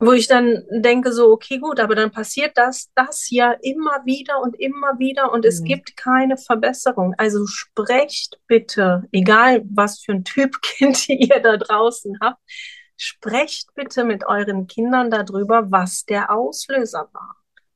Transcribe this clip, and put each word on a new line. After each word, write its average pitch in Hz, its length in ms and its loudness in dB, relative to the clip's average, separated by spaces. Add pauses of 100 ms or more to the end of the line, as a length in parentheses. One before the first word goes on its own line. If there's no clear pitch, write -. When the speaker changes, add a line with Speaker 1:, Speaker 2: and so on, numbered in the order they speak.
Speaker 1:
Wo 226 120 4
ich 240 140 4
dann 240 420 4
denke 240 440 2
so, 233 180 6
okay, 226 280 2
gut, 294 200 -6
aber 220 160 0
dann 214 160 0
passiert 277 480 -4
das, 247 380 0
das - 340 -2
ja 240 220 4 (100)
immer 285 420 -4
wieder 269 380 -4
und 247 160 -6
immer 277 400 -4
wieder 269 340 -2
und 233 120 2
es 175 160 2
Speaker 2:
Mhm. 165 60 -8
Speaker 1:
gibt - 300 -6
keine 262 400 0
Verbesserung. 233 840 -2
Also 208 280 -2
sprecht - 1000 -4
bitte, 196 640 2
egal 220 500 4 (100)
was 208 280 0
für - 120 -6
ein 190 120 -4
Typ 277 380 -2
<laughs> - 0 -
Kind - 460 0
ihr 262 320 6
da 220 160 4
draußen 214 640 -2
habt, 240 200 -2 (560)
sprecht - 800 -6
bitte 269 260 -6
mit 214 240 -4
euren 202 400 -4
Kindern 247 420 -2
darüber, 208 600 -2
was 185 340 -2
der 202 280 -4
Auslöser 226 800 -4
war. - 240 -20 (400)